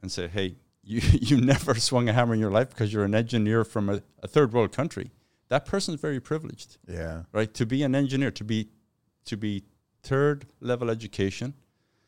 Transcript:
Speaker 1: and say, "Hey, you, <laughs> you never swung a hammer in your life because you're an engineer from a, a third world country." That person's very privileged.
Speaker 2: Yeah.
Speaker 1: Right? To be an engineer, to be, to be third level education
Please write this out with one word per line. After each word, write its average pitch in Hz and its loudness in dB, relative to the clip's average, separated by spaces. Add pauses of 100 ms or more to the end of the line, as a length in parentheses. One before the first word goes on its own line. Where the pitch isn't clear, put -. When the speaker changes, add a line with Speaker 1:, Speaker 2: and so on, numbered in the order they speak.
Speaker 1:
and 92 -10
say, 90 -6
"Hey, 92 -4 (260)
you, 110 -4
<laughs> - 6
you 127 4
never 135 4
swung 120 2
a 110 2
hammer 120 4
in 110 2
your 107 0
life 117 2
because 107 -2
you're 107 0
an 101 2
engineer 113 2
from 107 -4
a, 101 -2 (200)
a - -10
third 143 4
world 113 2
country." - -6 (380)
That 135 -2
person's 190 -2
very 139 -2
privileged. - -8 (100)
Speaker 2:
Yeah. 82 -8
Speaker 1:
Right? 107 -2
To 120 0
be 131 -2
an 135 0
engineer, 135 0
to - -12
be, 110 -2 (560)
to - -6
be 101 -4 (380)
third 139 0 (140)
level 120 -2
education 113 -4 (540)